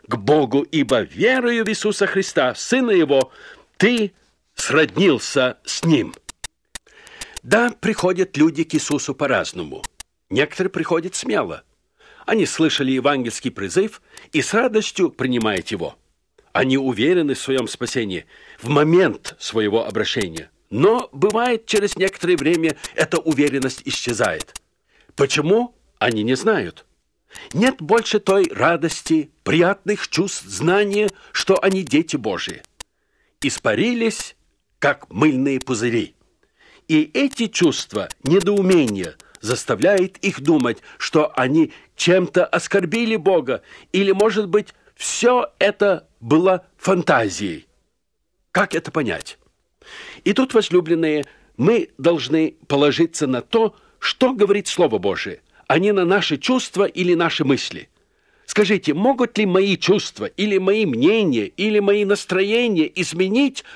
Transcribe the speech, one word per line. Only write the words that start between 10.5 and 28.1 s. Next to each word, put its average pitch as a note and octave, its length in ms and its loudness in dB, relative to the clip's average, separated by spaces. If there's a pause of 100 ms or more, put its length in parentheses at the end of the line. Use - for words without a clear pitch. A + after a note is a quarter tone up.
приходят E3+ 420 -4
смело. G3 480 -6 (680)
Они G#3+ 200 2
слышали C#3+ 440 0
евангельский B2+ 600 -2
призыв F3+ 500 -4 (320)
и D3+ 80 0
с - 140 -4
радостью G#3+ 560 0
принимают A2 560 -2
его. E2 280 -8 (580)
Они C3 220 2
уверены C3+ 600 0
в - 20 -8
своём C3 300 -2
спасении G#2+ 580 -6 (340)
в A2+ 80 -12
момент D#3 720 2
своего G#2+ 480 -2
обращения. F2 640 -6 (220)
Но F#3+ 400 2
бывает, A3 560 0
через G3+ 280 -2
некоторое F3+ 400 -2
время D#3+ 420 0 (180)
эта D#3+ 240 0
уверенность C#3 640 -2
исчезает. A2 720 -4 (600)
Почему? D#3+ 600 0 (240)
Они G#2+ 240 0
не A#2+ 100 0
знают. C3 520 0 (680)
Нет B3 260 2
больше G#3+ 400 2